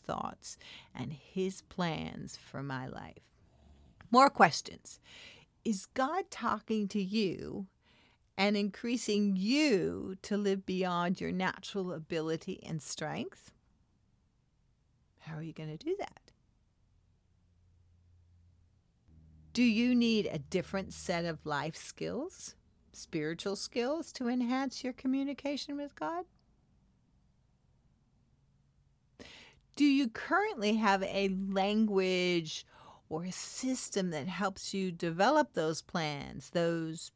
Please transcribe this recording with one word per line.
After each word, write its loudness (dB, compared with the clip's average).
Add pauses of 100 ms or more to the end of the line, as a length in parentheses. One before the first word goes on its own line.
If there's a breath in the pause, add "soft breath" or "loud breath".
thoughts -8 (380 loud breath)
and -8
his -6
plans -6
for -12
my -8
life. -14 (880)
More 10
questions. 2 (640 loud breath)
Is -2
God 0
talking -2
to 0
you -2 (720 soft breath)
and 2
increasing 0
you 2
to -2
live 0
beyond 0
your -2
natural -4
ability -4
and -6
strength? -8 (1700)
How -12
are -6
you -8
gonna -8
do -2
that? -12 (3250)
Do 2
you 4
need 4
a -4
different -4
set -2
of -6
life -2
skills, -8 (400)
spiritual -4
skills, -4
to -4
enhance -2
your -6
communication -4
with -8
God? -4 (3500 loud breath)
Do 4
you 6
currently 0
have 4
a 0
language 2 (440 loud breath)
or -4
a -6
system -2
that -4
helps -2
you 0
develop 4
those 0
plans, -6
those 0